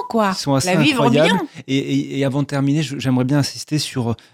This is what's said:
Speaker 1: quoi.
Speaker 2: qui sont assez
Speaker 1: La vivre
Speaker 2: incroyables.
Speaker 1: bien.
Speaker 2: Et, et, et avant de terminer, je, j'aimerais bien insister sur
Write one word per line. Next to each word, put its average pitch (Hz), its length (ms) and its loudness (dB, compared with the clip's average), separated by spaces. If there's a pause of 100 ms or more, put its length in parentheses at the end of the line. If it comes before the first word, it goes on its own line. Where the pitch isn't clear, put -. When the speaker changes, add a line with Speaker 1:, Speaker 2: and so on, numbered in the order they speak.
Speaker 1:
quoi. 208 240 0
Speaker 2:
qui - 80 -8
sont 139 140 0
assez - 180 2
Speaker 1:
La - 80 4
vivre 277 240 2
Speaker 2:
incroyables. 440 320 4
Speaker 1:
bien. 349 100 -4 (200)
Speaker 2:
Et, 135 100 0
et, 139 420 -2
et 139 60 2
avant 135 160 0
de 135 60 -2
terminer, 139 360 0
je, 135 160 -8
j'aimerais 127 240 0
bien 135 140 2
insister - 420 -2
sur 117 380 -4 (160)